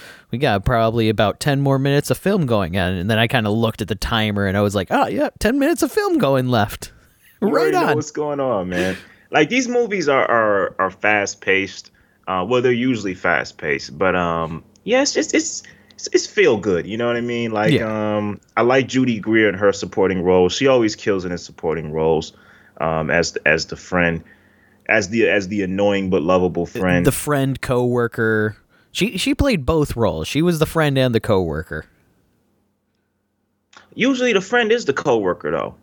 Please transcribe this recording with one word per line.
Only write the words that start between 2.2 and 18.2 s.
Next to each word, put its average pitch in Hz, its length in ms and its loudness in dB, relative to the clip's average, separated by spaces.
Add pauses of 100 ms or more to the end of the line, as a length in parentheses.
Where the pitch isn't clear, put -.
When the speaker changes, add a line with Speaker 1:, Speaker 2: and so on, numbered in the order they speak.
Speaker 1:
going 101 320 0
on." 92 180 0
And 92 140 -2
then 110 100 2
I 117 100 2
kinda 110 220 0
looked 113 300 0
at 104 80 -4
the 110 60 -4
timer, 107 520 -2
and 95 100 0
I 101 40 2
was 104 140 2
like, 95 160 -2
"Oh, 254 160 2
yeah, 277 220 -2 (100)
ten 247 220 0
minutes 285 240 0
of 269 80 -2
film 403 260 0
going 135 300 2
left." 113 480 0
<laughs> - 440 -20
Speaker 2:
You 190 80 2
Speaker 1:
Right 311 120 2
Speaker 2:
already 466 160 2
know 349 140 2
Speaker 1:
on. 143 40 2
Speaker 2:
what's 151 160 -4
going 147 300 -4
on, 107 300 0
man. 90 260 -2 (340)
Like, 147 200 2
these 247 180 0
movies 208 400 -2
are, 135 200 2
are, 104 520 0
are 95 100 -2
fast-paced. 98 1000 -2 (340)
Uh, 92 220 -4
well, 123 120 2
they're 127 120 2
usually 117 420 -2
fast-paced, 73 800 -4
but, 92 200 0
um, 82 480 -4 (200)
yeah, 240 180 0
it's 285 120 -2
just, 294 200 -2
it's, - 280 -4 (300)
it's, - 200 -14
it's - 140 0
feel 160 320 2
good, 87 280 -2
you 101 120 -8
know 120 80 -2
what 120 100 -2
I 120 60 -4
mean? 117 300 -4
Like, 107 200 0
Speaker 1:
Yeah. 107 440 -2
Speaker 2:
um, 104 240 -4 (160)